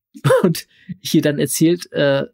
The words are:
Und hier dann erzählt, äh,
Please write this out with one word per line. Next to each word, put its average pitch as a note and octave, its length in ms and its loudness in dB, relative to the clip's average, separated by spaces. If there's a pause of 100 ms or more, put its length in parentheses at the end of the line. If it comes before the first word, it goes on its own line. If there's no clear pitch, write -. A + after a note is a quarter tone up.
(420)
Und F3 240 0 (340)
hier - 200 0
dann D3 180 0
erzählt, D#3+ 540 0
äh, C#3+ 420 0